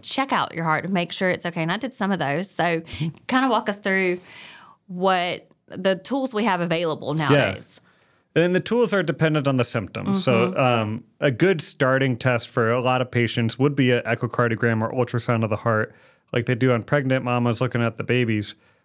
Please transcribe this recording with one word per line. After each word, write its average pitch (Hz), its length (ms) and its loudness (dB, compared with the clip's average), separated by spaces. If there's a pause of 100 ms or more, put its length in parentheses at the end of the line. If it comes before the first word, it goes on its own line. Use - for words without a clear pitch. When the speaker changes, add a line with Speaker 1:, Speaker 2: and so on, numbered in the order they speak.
Speaker 1:
check 269 280 -2
out 180 220 0
your 165 100 -6
heart 156 220 0
and 190 80 -4
make 175 180 0
sure 185 180 0
it's 175 140 -2
okay. 165 200 -4
And 165 80 -2
I 196 60 -2
did 262 140 -6
some 202 200 -2
of 185 80 -2
those. 151 320 -2
So 165 300 0
Speaker 2:
Mm-hmm. - 260 -6 (200)
Speaker 1:
kinda 262 220 2
walk 208 200 0
us 202 100 -2
through 185 400 0 (680)
what 180 600 -2 (220)
the 190 260 0
tools 262 400 -4
we 208 80 0
have 185 180 2
available 160 560 -2
Speaker 2:
Yeah. 147 120 0
Speaker 1:
nowadays. 113 520 0 (540)
Speaker 2:
And 175 200 4
the 185 40 4
tools 220 340 0
are 196 80 2
dependent 156 460 0
on 135 100 2
the 123 80 4
symptoms. 98 580 -2
So, - 280 4
Speaker 1:
Mm-hmm. - 80 -4
Speaker 2:
um, 113 440 2 (160)
a 147 120 2
good 165 300 2
starting 131 540 0
test 120 340 0
for 113 200 0
a 123 100 2
lot 127 220 2
of 123 80 -4
patients 117 480 0
would 139 180 2
be 131 160 4
an 120 120 2
echocardiogram 117 800 0
or 110 80 -4
ultrasound 120 520 0
of 110 60 0
the 104 80 -2
heart, 110 380 -2 (360)
like 117 140 0
they 127 100 0
do 127 160 2
on 113 120 0
pregnant 131 420 0
mamas 120 340 0
looking 123 220 0
at 117 160 -2
the - 60 -8
babies. 113 500 0 (320)